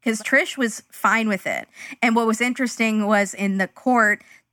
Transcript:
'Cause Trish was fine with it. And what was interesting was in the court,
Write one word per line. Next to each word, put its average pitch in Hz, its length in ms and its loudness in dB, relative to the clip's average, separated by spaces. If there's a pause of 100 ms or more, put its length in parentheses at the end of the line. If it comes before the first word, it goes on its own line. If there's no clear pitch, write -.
'Cause 220 180 -2
Trish 302 340 0
was 233 260 -4 (100)
fine 220 360 0
with 202 180 -4
it. 76 220 -6 (340)
And 233 120 2
what 226 120 2
was 220 140 0
interesting 226 680 -2
was 202 280 2
in 196 240 -2
the 190 100 0
court, 220 540 2 (300)